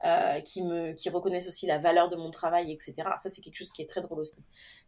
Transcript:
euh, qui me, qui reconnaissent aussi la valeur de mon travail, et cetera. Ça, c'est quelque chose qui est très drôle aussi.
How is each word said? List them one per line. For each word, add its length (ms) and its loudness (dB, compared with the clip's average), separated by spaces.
euh, 380 4
qui 200 -8
me, 300 -2
qui 180 -6
reconnaissent 380 -2
aussi 180 -4
la 120 4
valeur 300 6
de 60 -6
mon 160 -6
travail, 400 0
et 80 -8
cetera. 380 -4
Ça, 140 -6
c'est 100 -4
quelque 160 -18
chose 160 -12
qui 100 -8
est 60 -10
très 120 -8
drôle 200 -6
aussi. 240 -10